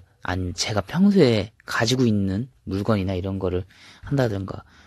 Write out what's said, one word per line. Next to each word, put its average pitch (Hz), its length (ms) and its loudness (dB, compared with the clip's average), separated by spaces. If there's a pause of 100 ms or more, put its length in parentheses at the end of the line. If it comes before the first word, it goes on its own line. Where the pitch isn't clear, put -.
(220)
아니, 92 300 -4
제가 104 300 -2
평소에 160 720 4 (120)
가지고 127 420 0
있는 101 420 0 (160)
물건이나 98 500 -2
이런 95 240 -4
거를 90 260 -2 (380)
한다든가. 110 640 -2 (220)